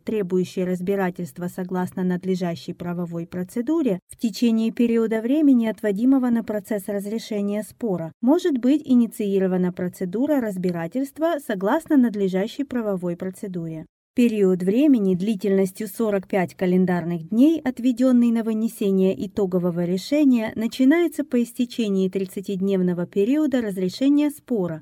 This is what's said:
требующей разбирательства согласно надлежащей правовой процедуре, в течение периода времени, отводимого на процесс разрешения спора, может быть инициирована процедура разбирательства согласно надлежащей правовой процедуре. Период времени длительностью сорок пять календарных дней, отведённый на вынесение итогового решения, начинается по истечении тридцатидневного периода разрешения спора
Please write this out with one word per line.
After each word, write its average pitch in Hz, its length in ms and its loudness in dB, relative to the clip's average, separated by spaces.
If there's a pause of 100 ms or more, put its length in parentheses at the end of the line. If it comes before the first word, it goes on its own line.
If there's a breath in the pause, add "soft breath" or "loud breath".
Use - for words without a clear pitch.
требующей 185 600 -2
разбирательства 180 840 -4
согласно 180 580 -6
надлежащей 180 680 -4
правовой 170 520 -8
процедуре, 233 760 -2 (100)
в - 80 -20
течение 226 520 0
периода 226 520 0
времени, 269 420 4
отводимого 226 640 2
на 233 160 0
процесс 208 440 -4
разрешения 208 760 -4
спора, 175 580 -6
может 311 380 2
быть 269 260 2
инициирована 196 880 2
процедура 196 680 -2
разбирательства 208 960 -4
согласно 254 580 0
надлежащей 208 720 0
правовой 190 500 -4
процедуре. 175 720 -10 (280)
Период 208 480 2
времени 208 520 4
длительностью 196 760 -2
сорок 202 380 -2
пять - 280 -2
календарных 175 720 0
дней, 277 320 4
отведённый 247 720 2
на 226 140 0
вынесение 214 720 0 (120)
итогового 180 580 -2
решения, 226 680 2
начинается 294 680 2
по 247 200 0
истечении 220 640 -2
тридцатидневного 190 1000 -2
периода 254 540 0
разрешения 233 720 0
спора 180 520 -4